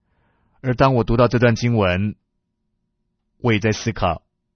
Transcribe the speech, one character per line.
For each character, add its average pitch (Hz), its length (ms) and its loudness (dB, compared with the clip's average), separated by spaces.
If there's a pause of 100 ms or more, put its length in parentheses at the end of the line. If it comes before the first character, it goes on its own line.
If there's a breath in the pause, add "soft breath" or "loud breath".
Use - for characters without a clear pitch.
(600)
而 127 140 -4
当 135 200 2
我 117 80 2
读 117 140 -2
到 120 100 4
这 123 120 0
段 120 160 2
经 120 200 -2
文， 98 400 -2 (1200)
我 120 140 -2
也 107 80 2
在 107 140 0
思 - 180 -8
考， 90 320 -4 (320)